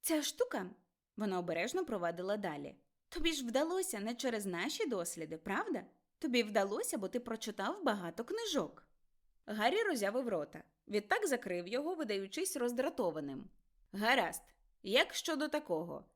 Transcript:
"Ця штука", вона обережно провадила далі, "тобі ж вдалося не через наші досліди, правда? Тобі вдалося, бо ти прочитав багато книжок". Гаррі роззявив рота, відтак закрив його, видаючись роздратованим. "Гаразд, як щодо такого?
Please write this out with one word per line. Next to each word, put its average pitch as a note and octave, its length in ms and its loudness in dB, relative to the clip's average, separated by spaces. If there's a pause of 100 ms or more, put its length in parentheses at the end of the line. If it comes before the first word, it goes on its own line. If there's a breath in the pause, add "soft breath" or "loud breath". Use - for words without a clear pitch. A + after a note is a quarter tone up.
"Ця D4+ 220 2
штука", C#4 460 0 (480)
вона F#3+ 220 0
обережно F3 460 0
провадила F#3 520 0
далі, D3+ 380 -4 (340)
"тобі E4 240 2
ж C#4 120 -4
вдалося D#4 540 2
не A3 160 -4
через A3+ 300 -2
наші F#3 400 -2
досліди, E3+ 520 -4
правда? B3 480 -2 (340)
Тобі B3 240 4
вдалося, G#3+ 540 0
бо G3 100 -2
ти A#3 120 -2
прочитав A#3 640 -4
багато G#3 400 0
книжок". D#4+ 600 -2 (600)
Гаррі A#3 380 2
роззявив B3 440 2
рота, E3 360 -2 (240)
відтак G#3+ 400 2
закрив F#3 400 0
його, D4 280 -2
видаючись A3 640 -2
роздратованим. A#3+ 920 0 (420)
"Гаразд, G#3+ 520 2 (400)
як A3+ 300 4
щодо D4+ 340 0
такого? F3 580 -4 (100)